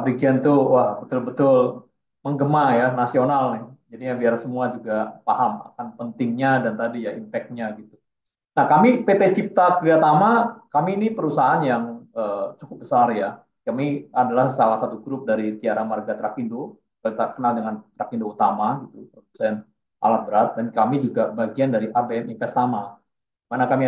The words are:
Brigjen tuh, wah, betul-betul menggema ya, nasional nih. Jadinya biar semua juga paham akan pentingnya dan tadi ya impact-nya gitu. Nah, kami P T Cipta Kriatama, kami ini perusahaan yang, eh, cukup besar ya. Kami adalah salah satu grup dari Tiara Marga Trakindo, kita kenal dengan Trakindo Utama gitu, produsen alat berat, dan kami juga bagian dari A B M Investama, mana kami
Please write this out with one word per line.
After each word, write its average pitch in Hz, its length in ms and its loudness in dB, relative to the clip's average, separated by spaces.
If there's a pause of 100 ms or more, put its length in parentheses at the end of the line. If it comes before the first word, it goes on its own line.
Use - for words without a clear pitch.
Brigjen 131 340 2
tuh, 139 300 4
wah, 127 320 4
betul-betul 123 840 2 (380)
menggema 139 560 2
ya, 123 160 2
nasional 131 500 0 (140)
nih. 113 60 -14 (260)
Jadinya 123 260 -8
biar 117 220 2
semua 123 320 -4
juga 107 560 -6
paham - 480 -2
akan 120 120 -12 (120)
pentingnya 120 640 -2
dan 110 160 -4
tadi 117 260 -4
ya - 80 -6
impact-nya 113 640 -10
gitu. - 240 -20 (580)
Nah, 143 80 4
kami 214 400 4
P - 80 -14
T 202 100 4 (120)
Cipta 180 480 2
Kriatama, 160 800 4 (100)
kami 175 240 0
ini 214 160 0
perusahaan 151 480 0
yang, 117 460 -4 (100)
eh, 101 300 -4 (140)
cukup - 260 -18
besar 120 260 4
ya. 104 320 -4 (160)
Kami 143 480 -4
adalah 127 420 2
salah 110 300 2
satu 110 240 -6
grup 127 240 -8
dari 107 320 -2
Tiara 110 240 -2
Marga 107 320 -6
Trakindo, 120 640 -8 (240)
kita 113 320 -4
kenal 123 160 0
dengan 110 400 -6
Trakindo 110 400 -6
Utama 107 560 0
gitu, - 240 -20
produsen - 560 -6 (320)
alat 113 240 2
berat, 110 320 2
dan 117 160 -4
kami 117 320 2
juga 113 240 0
bagian 113 400 -2
dari 110 240 0
A 123 100 0
B 117 220 -4
M - 80 -12
Investama, 117 640 -2 (500)
mana 127 220 0
kami 131 200 2